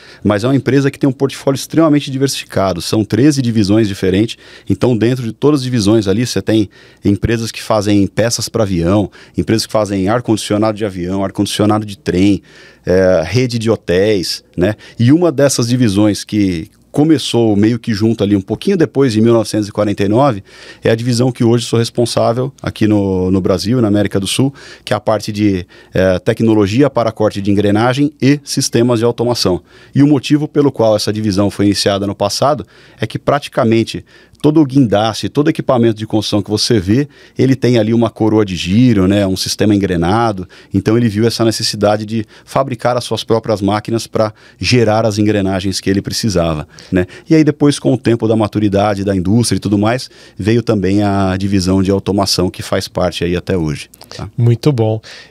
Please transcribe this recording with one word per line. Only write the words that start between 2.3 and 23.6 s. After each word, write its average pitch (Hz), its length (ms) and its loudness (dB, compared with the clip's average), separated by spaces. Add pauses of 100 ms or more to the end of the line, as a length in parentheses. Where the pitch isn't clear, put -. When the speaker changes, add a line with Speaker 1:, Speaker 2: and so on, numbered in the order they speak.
Speaker 1:
São 110 240 -2
treze 135 360 2
divisões 110 460 2
diferentes. 98 480 -2 (340)
Então, 117 280 -2
dentro 123 260 -4
de 110 80 -6
todas 143 300 0
as - 20 -8
divisões 110 460 0
ali, 117 180 0
você 95 140 -4
tem 107 280 0 (360)
empresas 110 480 -2
que - 100 -14
fazem 104 420 2
peças 113 440 -4
pra 113 140 -2
avião, 92 460 0 (260)
empresas 110 300 0
que - 60 -14
fazem 101 380 0
ar-condicionado 110 680 0
de 107 60 -6
avião, 95 400 -4
ar-condicionado 104 640 -2
de 101 120 -14
trem, 92 460 0 (420)
é, 92 400 2
rede 120 320 -2
de 113 140 -2
hotéis, 95 720 -2 (140)
né? 92 180 0 (240)
E 120 140 4
uma 170 180 2
dessas 131 380 0
divisões 107 560 0
que 95 440 -2 (200)
começou 139 640 2
meio 110 220 2
que 117 160 -4
junto 110 300 0
ali, 101 120 2
um 98 60 0
pouquinho 196 340 -2
depois 135 380 0
de 107 80 2
mil 117 100 4
novecentos 107 360 0
e 104 40 -14
quarenta 104 320 -2
e 95 40 2
nove, 110 360 0 (400)
é 107 60 0
a 113 60 2
divisão 120 360 0
que 120 120 -4
hoje 117 200 2
sou 117 140 -2
responsável 117 840 -2
aqui - 280 -2
no, 95 420 0
no 95 100 2
Brasil, 98 400 0